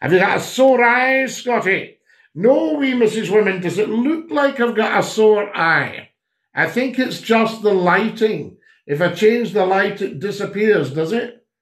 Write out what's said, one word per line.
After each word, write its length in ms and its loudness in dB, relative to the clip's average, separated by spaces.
Have 120 -2
you 60 6
got 180 0
a 40 -4
sore 420 4
eye, 420 2
Scotty? 720 -4
No, 400 2
wee 200 -2
Missus 360 0
Women, 300 2
does 180 -4
it 120 0
look 420 -2
like 280 0
I've 160 0
got 240 0
a 40 2
sore 520 2
eye? 540 -2
I 140 0
think 300 -4
it's 220 -2
just 420 0
the 120 2
lighting. 840 0
If 140 -2
I 120 0
change 380 2
the 140 2
light, 360 0
it 180 -8
disappears, 720 0
does 200 -4
it? 340 -6